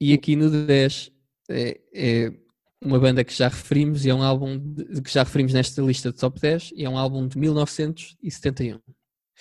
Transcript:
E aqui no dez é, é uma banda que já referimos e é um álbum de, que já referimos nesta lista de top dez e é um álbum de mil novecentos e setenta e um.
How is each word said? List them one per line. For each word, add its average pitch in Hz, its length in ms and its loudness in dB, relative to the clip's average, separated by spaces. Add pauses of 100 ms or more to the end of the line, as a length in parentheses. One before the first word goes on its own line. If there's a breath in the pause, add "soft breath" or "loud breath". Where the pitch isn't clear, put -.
E 143 120 4
aqui 147 220 4
no 156 140 4 (160)
dez 135 440 2 (400)
é, 123 300 -4 (140)
é 117 400 0 (500)
uma 135 160 2
banda 127 240 4
que - 100 -14
já 127 140 2
referimos 147 580 0
e 131 40 2
é 127 40 4
um 131 80 0
álbum 135 380 0
de, 147 420 -8
que - 80 -10
já 135 140 4
referimos 131 300 0
nesta 131 280 0
lista 127 300 0
de - 80 -10
top 131 220 -2
dez 160 340 -2
e 160 80 -8
é 127 60 -4
um 131 80 -4
álbum 135 280 -2
de 131 140 -6
mil 151 140 2
novecentos 151 680 -4
e 185 80 -8
setenta - 360 -4
e 110 100 -6
um. - 40 -18 (600 loud breath)